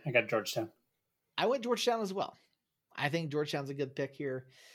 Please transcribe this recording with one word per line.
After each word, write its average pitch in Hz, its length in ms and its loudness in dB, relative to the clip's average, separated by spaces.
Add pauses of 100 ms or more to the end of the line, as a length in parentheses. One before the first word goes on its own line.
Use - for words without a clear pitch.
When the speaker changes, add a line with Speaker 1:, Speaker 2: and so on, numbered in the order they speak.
Speaker 1:
I 127 60 0
got 117 160 4
Georgetown. 113 420 0 (640)
Speaker 2:
I 170 100 4
went 240 180 2
Georgetown 233 360 2
as 190 120 -2
well. 190 240 -4 (580)
I 143 140 0
think 156 240 0
Georgetown's 147 380 -2
a 139 40 -8
good 135 220 -4
pick 135 180 -2
here. 131 320 -4 (280)